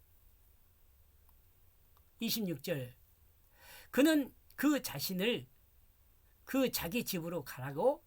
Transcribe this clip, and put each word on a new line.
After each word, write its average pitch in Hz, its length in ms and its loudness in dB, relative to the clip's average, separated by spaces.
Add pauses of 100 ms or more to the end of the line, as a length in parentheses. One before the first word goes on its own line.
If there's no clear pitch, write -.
(2250)
이십육 208 420 -2
절. 131 320 -6 (960)
그는 294 420 4 (220)
그 285 260 2
자신을 185 680 -2 (960)
그 262 260 2
자기 175 340 -4
집으로 170 400 -6
가라고 151 640 0